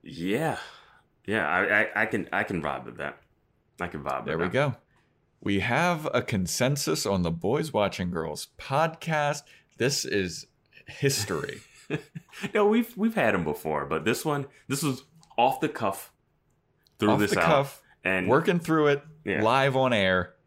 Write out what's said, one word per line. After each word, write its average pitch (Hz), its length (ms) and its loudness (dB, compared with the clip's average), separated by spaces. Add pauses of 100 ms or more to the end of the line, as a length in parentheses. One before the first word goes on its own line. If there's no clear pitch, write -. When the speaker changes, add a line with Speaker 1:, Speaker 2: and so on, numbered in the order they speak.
Speaker 1:
Yeah. 101 540 -4 (680)
Yeah, 98 200 0
I, 98 340 2
I, 104 200 -2
I 113 60 2
can, 104 260 -4
I 101 100 0
can 95 180 -4
vibe 67 240 -6
with 58 120 -14
that. 71 220 -10 (600)
I 90 80 -4
can 76 160 -10
vibe 67 180 -4
with 55 40 -12
Speaker 2:
There 78 140 -4
we 90 60 -2
Speaker 1:
that. 90 60 -4
Speaker 2:
go. 135 240 0 (640)
We 101 200 0
have 156 520 0
a 120 120 0
consensus 131 800 -2
on 98 160 2
the 85 80 2
Boys 127 420 -2
Watching 98 380 -2
Girls 80 380 -6 (120)
podcast. 151 840 -2 (340)
This 139 280 0
is 92 420 -2 (400)
history. 104 760 -4 (280)
Speaker 1:
<laughs> 151 100 -4 (560)
No, 208 100 4
we've, 226 320 2
we've 220 180 0
had 117 200 2
'em 90 80 0
before, 73 420 -4
but 80 200 -2
this 117 200 0
one, 143 220 -2 (220)
this 139 120 -4
was 135 220 -2 (340)
off 127 220 2
the 156 100 0
cuff. - 420 -6 (880)
Threw 107 120 4
Speaker 2:
Off 98 80 4
Speaker 1:
this 104 120 4
Speaker 2:
the 98 100 4
Speaker 1:
out 82 40 6
Speaker 2:
cuff, 139 360 4 (220)
Speaker 1:
and 92 260 0
Speaker 2:
working 165 300 4
through 160 280 4
it, 143 160 2 (220)
Speaker 1:
Yeah. 95 180 0
Speaker 2:
live 135 320 4
on 131 180 2
air. 92 400 2 (140)